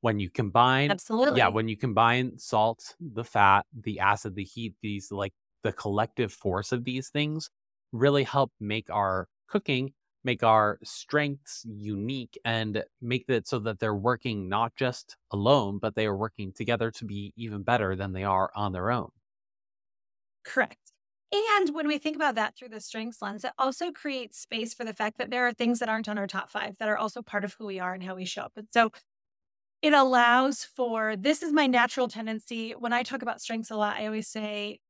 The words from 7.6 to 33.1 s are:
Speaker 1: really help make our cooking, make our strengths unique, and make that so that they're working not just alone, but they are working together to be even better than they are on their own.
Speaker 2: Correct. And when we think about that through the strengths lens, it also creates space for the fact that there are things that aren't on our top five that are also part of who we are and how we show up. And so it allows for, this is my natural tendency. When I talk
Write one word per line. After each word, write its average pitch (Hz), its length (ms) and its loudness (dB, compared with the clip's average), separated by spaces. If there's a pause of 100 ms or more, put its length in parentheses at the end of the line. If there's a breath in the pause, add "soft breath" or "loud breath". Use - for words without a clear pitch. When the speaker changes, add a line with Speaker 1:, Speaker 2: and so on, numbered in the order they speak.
Speaker 1:
really 139 320 4
help 135 380 2
make 107 280 -4
our 95 380 0 (200)
cooking, 135 460 -2 (300)
make 127 200 0
our 110 400 6
strengths - 840 -4
unique, 107 800 -6
and 110 380 -2 (180)
make 123 260 -4
that 120 200 0
so 127 120 -2
that 107 200 -4
they're 110 160 0
working 107 520 -2
not 110 300 -2
just - 400 -4 (140)
alone, 101 480 4
but - 160 -4
they 110 100 2
are 104 100 0
working 101 380 -6
together 113 380 -2
to - 140 -14
be 101 300 -8
even 107 280 -8
better 107 320 2
than 95 180 -4
they 92 100 -4
are 95 320 2
on 104 160 -2
their 95 200 -2
own. 120 180 -2 (1300)
Speaker 2:
Correct. - 480 -4 (400)
And 403 440 2
when 311 120 -2
we 294 100 2
think 311 180 -4
about 285 200 0
that 214 200 -2
through 247 140 -20
the 214 100 -14
strengths 226 420 -10
lens, 202 220 -8
it - 140 -4
also 269 340 -2
creates 262 480 -8
space 226 340 -6
for 233 120 -8
the 220 80 -6
fact 214 240 -4
that 240 120 -6
there 247 160 0
are 240 80 0
things 233 260 0
that 233 100 -2
aren't 220 180 -2
on 208 100 -4
our 196 100 -4
top - 220 -8
five - 280 -8
that 220 100 -4
are 214 100 0
also 220 240 -4
part 208 220 -4
of 196 120 -6
who 220 100 -14
we 196 140 -6
are 180 140 -4
and 185 100 -10
how 185 120 -8
we 185 100 -8
show 202 180 -8
up. - 120 -12
And 214 160 -14
so 226 200 4 (880)
it 302 120 6
allows 254 720 6
for, 220 520 -2
this 285 260 2
is 320 100 -2
my 294 140 6
natural 247 400 2
tendency. 226 680 -8
When 233 200 -4
I 240 100 0
talk 254 200 -6